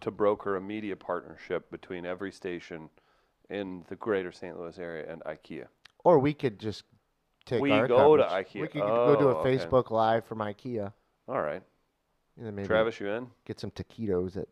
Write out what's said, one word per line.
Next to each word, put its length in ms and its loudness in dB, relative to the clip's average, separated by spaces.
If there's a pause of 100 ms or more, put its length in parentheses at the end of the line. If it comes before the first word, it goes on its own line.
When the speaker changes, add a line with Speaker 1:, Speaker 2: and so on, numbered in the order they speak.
Speaker 1:
to 100 -6
broker 440 0
a 60 -4
media 340 -8
partnership 720 -8
between 360 -12
every 260 -8
station 580 -10 (600)
in 400 -8
the 80 -10
greater 340 -2
Saint 260 -14
Louis 220 -12
area 320 -10
and 140 -12
ikea. 400 -12 (400)
Speaker 2:
Or 140 8
we 140 2
could 260 -6
just 240 -8 (640)
take 160 -2
Speaker 1:
We 100 2
Speaker 2:
our 180 4
Speaker 1:
go 260 8
to 80 6
Speaker 2:
coverage. 240 0
Speaker 1:
ikea. 140 -10
Speaker 2:
We 80 -4
could 120 -6
go 380 4
do 80 6
a 80 4
Speaker 1:
Oh, 40 -2
okay. 180 2
Speaker 2:
Facebook 340 0
Live 340 2
from 120 -10
ikea. 560 -6 (340)
Speaker 1:
All 140 -2
right. 200 -4 (760)
Speaker 2:
And 80 -14
then 100 -10
maybe 120 -6
Speaker 1:
Travis, 340 0
you 80 -4
in? 180 -4 (160)
Speaker 2:
get 160 -12
some 120 -10
taquitos 680 -4
at 140 -6